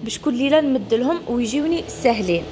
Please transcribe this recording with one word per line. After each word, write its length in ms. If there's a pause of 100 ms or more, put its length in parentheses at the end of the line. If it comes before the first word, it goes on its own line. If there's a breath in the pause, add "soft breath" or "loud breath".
باش 140
كل 160
ليله 260
نمدلهم 580 (100)
ويجيوني 600
ساهلين. 640